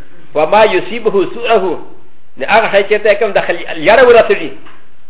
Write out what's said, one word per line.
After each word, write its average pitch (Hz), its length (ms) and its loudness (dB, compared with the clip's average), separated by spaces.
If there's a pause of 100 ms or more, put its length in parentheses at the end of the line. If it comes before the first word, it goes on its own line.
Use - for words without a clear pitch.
(340)
وما 165 300 2
يصيبه 196 680 -2
سره. 208 460 0 (560)
نه 123 100 -8
هغه 202 260 0
شای 202 120 2
چې 208 180 0
ته 208 120 2
کوم 208 180 -2
داخل 180 240 -2 (200)
یاره 196 260 4
ورسېږي. 208 480 4 (600)